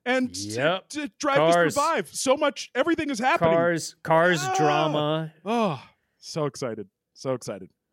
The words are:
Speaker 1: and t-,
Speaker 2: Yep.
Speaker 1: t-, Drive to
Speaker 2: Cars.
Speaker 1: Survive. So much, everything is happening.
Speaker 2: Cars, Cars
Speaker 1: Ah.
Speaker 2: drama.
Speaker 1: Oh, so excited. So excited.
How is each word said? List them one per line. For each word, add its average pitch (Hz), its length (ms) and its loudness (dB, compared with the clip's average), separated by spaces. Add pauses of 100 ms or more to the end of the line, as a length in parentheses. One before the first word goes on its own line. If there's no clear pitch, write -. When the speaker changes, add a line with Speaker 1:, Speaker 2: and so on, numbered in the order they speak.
Speaker 1:
and 254 300 0
t-, 101 140 -8
Speaker 2:
Yep. 147 400 -2
Speaker 1:
t-, 285 280 -8
Drive 277 200 0
to 165 160 4
Speaker 2:
Cars. 170 200 2
Speaker 1:
Survive. 285 360 0
So - 280 0
much, 294 380 -2
everything 311 340 0
is 269 80 -4
happening. 226 360 2
Speaker 2:
Cars, 170 500 0
Cars 165 400 4
Speaker 1:
Ah. - 120 -2
Speaker 2:
drama. 151 760 0 (120)
Speaker 1:
Oh, 202 380 -2 (360)
so - 260 -6
excited. 113 440 -6 (240)
So 131 200 -6
excited. 101 380 -10 (220)